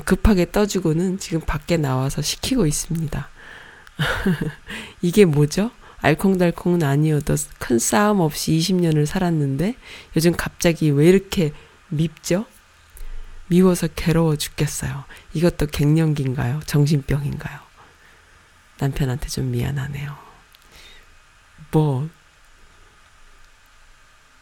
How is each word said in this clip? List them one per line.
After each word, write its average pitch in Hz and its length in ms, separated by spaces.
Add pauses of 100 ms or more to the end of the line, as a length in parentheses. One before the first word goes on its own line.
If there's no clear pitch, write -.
급하게 185 480
떠주고는 190 680
지금 165 220
밖에 160 380
나와서 135 420
식히고 208 460
있습니다. 147 640 (680)
<laughs> - 1040
이게 185 240
뭐죠? 147 460 (320)
알콩달콩은 175 800
아니어도 147 540 (220)
큰 240 200
싸움 208 420
없이 156 320
이십 170 240
년을 156 300
살았는데 165 680 (420)
요즘 165 160
갑자기 165 580
왜 147 180
이렇게 185 460 (340)
밉죠? 170 560 (1040)
미워서 180 400 (100)
괴로워 160 400
죽겠어요. 139 680 (280)
이것도 160 360
갱년기인가요? 147 960
정신병인가요? 143 920 (1200)
남편한테 135 540
좀 131 200
미안하네요. 139 640 (1600)
뭐, 151 400 (2250)